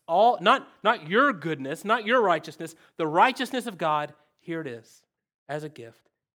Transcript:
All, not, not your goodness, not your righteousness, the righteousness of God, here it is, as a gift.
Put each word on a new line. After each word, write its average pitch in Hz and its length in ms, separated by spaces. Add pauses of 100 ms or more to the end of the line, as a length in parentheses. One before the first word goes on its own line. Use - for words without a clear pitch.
All, 208 360
not, 247 260 (160)
not 196 240
your 254 240
goodness, 151 520
not 220 200
your 240 160
righteousness, 165 560 (220)
the 165 80
righteousness 233 600
of 196 120
God, 151 360 (240)
here 165 220
it 151 60
is, 117 360 (460)
as 151 160
a 151 60
gift. 117 400 (240)